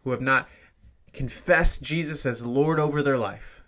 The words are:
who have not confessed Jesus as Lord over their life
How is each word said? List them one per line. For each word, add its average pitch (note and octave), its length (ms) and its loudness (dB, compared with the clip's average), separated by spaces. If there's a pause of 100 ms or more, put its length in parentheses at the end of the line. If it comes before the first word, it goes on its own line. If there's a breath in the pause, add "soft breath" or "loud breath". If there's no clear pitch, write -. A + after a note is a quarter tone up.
who C3 60 -6
have B2 120 -4
not B2+ 280 0 (640 soft breath)
confessed D#3+ 680 0
Jesus D#3 420 -4
as A#2 180 -2
Lord C#3+ 360 2
over D3 240 0
their C3+ 160 2
life - 480 -8